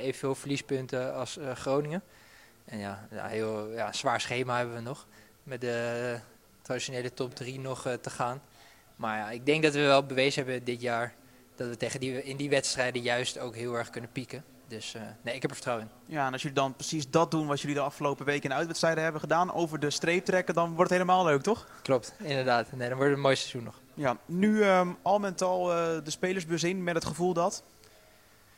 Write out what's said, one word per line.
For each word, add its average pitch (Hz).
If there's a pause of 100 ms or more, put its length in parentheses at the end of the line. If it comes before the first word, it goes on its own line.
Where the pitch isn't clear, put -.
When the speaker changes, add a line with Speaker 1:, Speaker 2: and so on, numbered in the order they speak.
Speaker 1:
evenveel 135
verliespunten 135
als, 127
eh, 143
Groningen. 147 (640)
En 110
ja, 101
ja, 101
heel, 110
ja, 107
zwaar 120
schema 123
hebben 120
we 117
nog. 123 (360)
Met 127
de 120 (440)
traditionele 127
top 123
drie 131
nog, 131
eh, 127
te 120
gaan. 127 (540)
Maar 110
ja, 107
ik 123
denk 156
dat 151
we 143
wel 139
bewezen 135
hebben 127
dit 123
jaar 120 (420)
dat 123
we 117
tegen 127
die, 131
in 135
die 143
wedstrijden 127
juist 120
ook 120
heel 120
erg 117
kunnen 143
pieken. 131 (240)
Dus, 110
eh, 113 (200)
nee, 120
ik 127
heb 151
er 135
vertrouwen 113
in. -
Speaker 2:
Ja, 139
en 131
als 131
jullie 139
dan 135
precies 147
dat 165
doen 156
wat 143
jullie 143
de 143
afgelopen 139
weken 143
in 139
de 135
uitwedstrijden 165
hebben 156
gedaan, 165
over 156
de 147
streep 170
trekken, 180
dan 170
wordt 165
het 180
helemaal 180
leuk, 143
toch? 220 (160)
Speaker 1:
Klopt, 127
inderdaad. 131
Nee, 127
dan 127
wordt 135
het 143
een 139
mooi 135
seizoen -
nog. - (140)
Speaker 2:
Ja, 135
nu, 208
ehm, 185 (120)
al 202
met 190
al, 180
eh, 170 (260)
de 151
spelersbus 170
in 185
met 175
het 165
gevoel 175
dat? 170 (960)